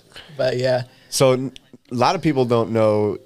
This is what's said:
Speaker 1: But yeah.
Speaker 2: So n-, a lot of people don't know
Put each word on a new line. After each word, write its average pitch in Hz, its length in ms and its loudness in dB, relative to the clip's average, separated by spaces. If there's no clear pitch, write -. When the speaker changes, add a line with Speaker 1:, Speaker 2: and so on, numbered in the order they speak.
Speaker 1:
But 131 220 -2
yeah. 127 260 -2
Speaker 2:
So 131 220 4
n-, 127 200 -2
a 123 40 -8
lot 123 200 2
of 170 80 -6
people 135 220 0
don't 117 260 0
know 107 560 0